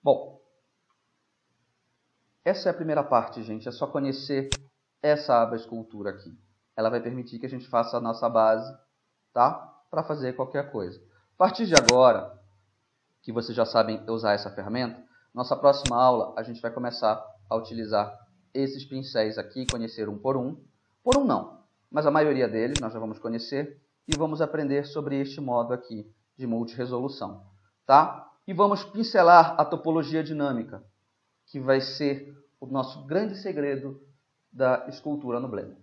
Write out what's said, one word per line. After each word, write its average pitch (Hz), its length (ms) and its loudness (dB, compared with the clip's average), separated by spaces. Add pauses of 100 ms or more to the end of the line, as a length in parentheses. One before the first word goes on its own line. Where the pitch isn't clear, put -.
Bom, - 400 0 (2000)
essa 190 240 0
é - 20 -2
a - 20 -2
primeira 156 300 -2
parte, 117 400 0
gente. 110 240 -10
É 120 40 -8
só 139 140 -6
conhecer 135 640 -4 (520)
essa 147 400 2
aba 113 140 -2
escultura 110 540 -10
aqui. - 240 -16 (420)
Ela 110 140 0
vai 120 120 -2
permitir 120 380 -10
que 123 60 -10
a 127 40 -6
gente 127 180 -12
faça 117 300 0
a 120 40 -2
nossa 113 280 -2
base, 113 440 4 (600)
tá? 127 220 4 (360)
Pra 165 120 -2
fazer 135 300 -4
qualquer 139 380 -6
coisa. 95 280 -8 (340)
A - 40 -20
partir 208 280 2
de 170 100 4
agora, 123 640 6 (840)
que 117 100 -12
vocês 113 240 -4
já 113 100 4
sabem 110 440 2
usar 113 240 0
essa 101 160 -4
ferramenta, 117 520 -6 (320)
nossa 127 220 -2
próxima 135 460 4
aula 127 360 4
a 113 60 -6
gente 117 180 -12
vai 117 100 -4
começar 120 520 -2 (260)
a 113 60 -2
utilizar 110 640 -4 (340)
esses 135 320 -4
pincéis 117 520 -4
aqui, 127 280 -10
conhecer 113 440 -6
um 101 80 -10
por 131 200 -2
um. 127 200 -8 (460)
Por 262 140 4
um 285 60 0
não, 127 400 -4 (260)
mas 151 160 -2
a 147 60 4
maioria 147 360 2
deles 113 320 -2
nós 113 140 -6
já 113 60 -10
vamos 110 200 -10
conhecer 135 640 -8 (260)
e - 100 2
vamos 156 240 -2
aprender 143 440 -2
sobre 143 340 -6
este 139 200 -6
modo 120 340 -2
aqui 113 360 -12 (280)
de 131 80 -10
multiresolução, 120 1000 -6 (400)
tá? 151 440 4 (160)
E 190 80 -8
vamos 202 300 2
pincelar 175 720 8
a 156 60 2
topologia 160 600 -2
dinâmica, 143 600 -4 (600)
que - 140 -12
vai 135 220 4
ser 139 540 -6 (240)
o 139 60 -14
nosso 131 400 -6
grande 190 320 -2
segredo 139 640 -6 (500)
da 127 360 0
escultura 135 520 -6
no 131 80 -8
Blender. 107 360 -10